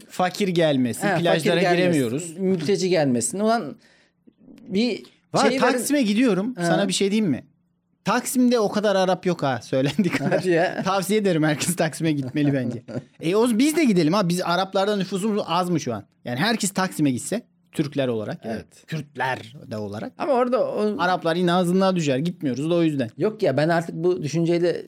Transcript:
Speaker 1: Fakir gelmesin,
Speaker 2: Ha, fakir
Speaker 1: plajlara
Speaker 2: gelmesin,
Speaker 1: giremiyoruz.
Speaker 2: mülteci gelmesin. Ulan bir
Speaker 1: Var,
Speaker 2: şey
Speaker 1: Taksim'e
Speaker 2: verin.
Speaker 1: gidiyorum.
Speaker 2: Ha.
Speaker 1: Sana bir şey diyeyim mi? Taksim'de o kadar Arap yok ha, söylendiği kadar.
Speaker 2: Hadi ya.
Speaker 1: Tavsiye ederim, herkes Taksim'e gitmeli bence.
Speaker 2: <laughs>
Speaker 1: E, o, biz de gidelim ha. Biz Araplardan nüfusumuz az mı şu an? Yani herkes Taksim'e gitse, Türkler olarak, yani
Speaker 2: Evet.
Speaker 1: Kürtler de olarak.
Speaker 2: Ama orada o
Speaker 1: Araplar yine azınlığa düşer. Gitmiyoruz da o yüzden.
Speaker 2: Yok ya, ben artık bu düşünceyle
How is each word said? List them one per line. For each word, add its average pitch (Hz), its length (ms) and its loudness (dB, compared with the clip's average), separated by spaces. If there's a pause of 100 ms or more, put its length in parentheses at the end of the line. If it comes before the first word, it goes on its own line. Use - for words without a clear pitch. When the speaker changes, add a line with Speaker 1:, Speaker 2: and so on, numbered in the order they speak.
Speaker 1:
Fakir 185 400 -2
gelmesin, 147 540 2
Speaker 2:
Ha, 202 60 0
fakir 180 160 0
Speaker 1:
plajlara 165 360 2
Speaker 2:
gelmesin, 175 160 2
Speaker 1:
giremiyoruz. 160 640 0
Speaker 2:
mülteci 185 500 0
gelmesin. 139 520 0
Ulan 214 360 0 (920)
bir 220 340 -2 (320)
Speaker 1:
Var, 247 160 4
Speaker 2:
şey 262 80 -2
Speaker 1:
Taksim'e 262 400 0
Speaker 2:
verin. 240 100 2
Speaker 1:
gidiyorum. 214 460 0
Speaker 2:
Ha. 175 100 -6
Speaker 1:
Sana 180 240 2
bir 185 40 -4
şey 196 180 0
diyeyim 208 200 0
mi? 117 140 -4 (600)
Taksim'de 240 540 2
o 208 100 2
kadar 202 280 2
Arap 185 300 2
yok 175 160 -2
ha, 127 200 0
söylendiği 143 480 0
kadar. - 220 0
Speaker 2:
Hadi 180 180 0
ya. 170 320 2
Speaker 1:
Tavsiye 190 380 0
ederim, 180 220 2
herkes 156 340 0
Taksim'e 160 360 0
gitmeli 143 420 0
bence. 120 280 -4 (200)
Speaker 2:
<laughs> - 180 -20
Speaker 1:
E, 175 160 0
o, 226 220 2
biz 294 180 4
de 339 80 4
gidelim 175 280 4
ha. 196 160 2
Biz 175 140 0
Araplardan 190 560 0
nüfusumuz 196 480 -2
az 175 240 0
mı 160 100 0
şu 120 140 -4
an? 101 100 -10 (200)
Yani 120 140 -6
herkes 202 320 0
Taksim'e 185 400 0
gitse, 131 320 -4 (300)
Türkler 139 360 -2
olarak, 113 360 -4
yani 113 100 -6
Speaker 2:
Evet. - 320 -16
Speaker 1:
Kürtler 123 680 -6 (160)
de 110 60 -8
olarak. 107 420 -8
Speaker 2:
Ama 302 140 -2
orada 247 340 2
o 208 320 -2
Speaker 1:
Araplar 165 380 0
yine 175 160 2
azınlığa 185 440 2
düşer. 143 220 0
Gitmiyoruz 151 520 -2
da 175 40 2
o 170 80 4
yüzden. 143 360 0
Speaker 2:
Yok 214 240 -2
ya, 139 140 2
ben 151 120 2
artık 170 260 0
bu 180 280 0
düşünceyle 165 640 0